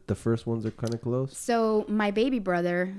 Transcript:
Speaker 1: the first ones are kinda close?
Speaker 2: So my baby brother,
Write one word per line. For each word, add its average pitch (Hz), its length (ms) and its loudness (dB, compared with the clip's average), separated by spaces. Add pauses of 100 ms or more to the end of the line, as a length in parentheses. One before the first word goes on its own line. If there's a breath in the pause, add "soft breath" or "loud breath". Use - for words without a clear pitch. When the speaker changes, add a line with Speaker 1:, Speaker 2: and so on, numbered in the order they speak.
Speaker 1:
the - 80 0
first 113 320 0
ones 113 180 -2
are 110 60 -4
kinda 117 280 -4
close? 131 380 -2
Speaker 2:
So 220 520 2
my 208 240 2
baby 247 260 2
brother, 180 600 0